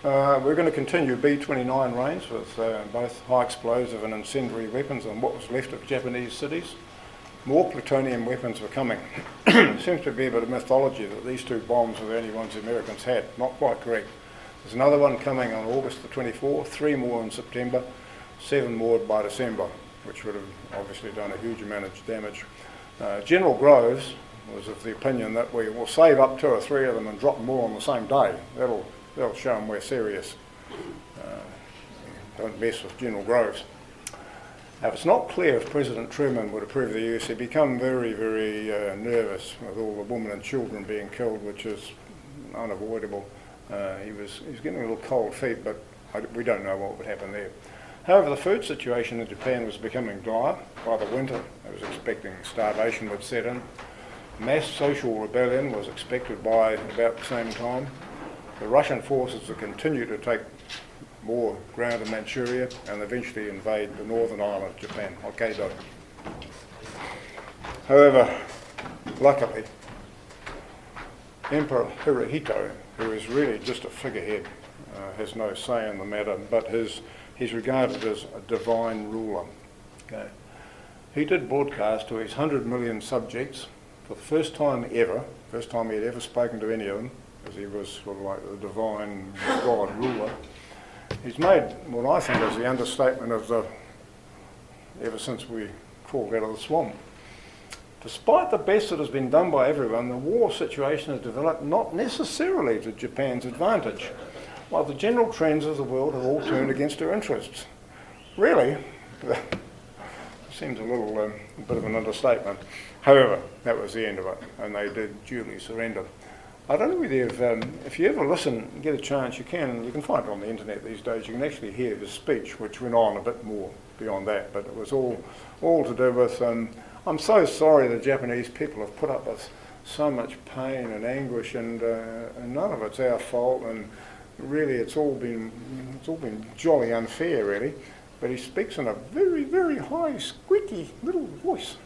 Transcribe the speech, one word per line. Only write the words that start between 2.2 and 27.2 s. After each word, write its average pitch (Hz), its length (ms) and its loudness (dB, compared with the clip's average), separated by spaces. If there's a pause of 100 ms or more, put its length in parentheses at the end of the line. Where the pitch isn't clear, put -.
with, 110 300 -6
uh, 113 240 0 (100)
both 120 340 -4
high 123 180 6
explosive 117 580 0
and 110 100 -4
incendiary 113 540 -4
weapons 120 400 -4
on 107 140 -6
what 123 120 0
was - 160 -10
left 127 240 -2
of 113 140 -10
Japanese 123 460 -2
cities. 156 420 -6 (720)
More 160 260 6
plutonium 131 560 0
weapons 123 340 -4
were 107 80 -8
coming. 120 300 -2 (260)
<clears throat> - 220 -4
It 208 340 8
seems 170 220 0
to 143 80 0
be 127 160 0
a 123 40 0
bit 113 120 2
of 113 60 -4
mythology 127 580 4
that 104 180 -8
these 127 200 -6
two 113 160 -2
bombs 113 400 2
are 107 60 -6
the 110 100 -2
only 113 140 -2
ones 110 240 -6
the 107 60 -8
Americans 110 440 -4
had. 123 220 2 (120)
Not 127 200 0
quite 127 220 2
correct. 113 280 -2 (560)
There's 101 100 -12
another 147 240 8
one 139 200 6
coming 127 340 0
on 110 140 -4
August 135 360 -2
the - 60 -14
twenty-fourth, 135 600 -2
three 147 280 0
more 120 260 0
in 107 80 -6
September, 123 540 -2 (560)
seven 123 340 2
more 113 240 4
by 107 240 2
December, 104 460 -2 (340)
which - 220 -12
would 107 100 -6
have 98 100 -8 (300)
obviously 101 380 -8
done 104 180 -6
a 95 60 -8
huge 110 260 -6
amount 101 220 -6
of - 240 -12
damage. 107 360 -6 (560)
Uh, 104 200 -2
General 156 340 6
Groves 131 600 8 (380)
was 104 140 -10
of 107 160 -10
the 113 80 -6
opinion 113 440 0
that 117 200 0
we 110 140 2
will 113 180 -4
save 160 320 10
up 131 220 8
two 147 80 4
or 113 120 6
three 135 260 2
of 117 100 2
them 107 100 -2
and 107 140 -8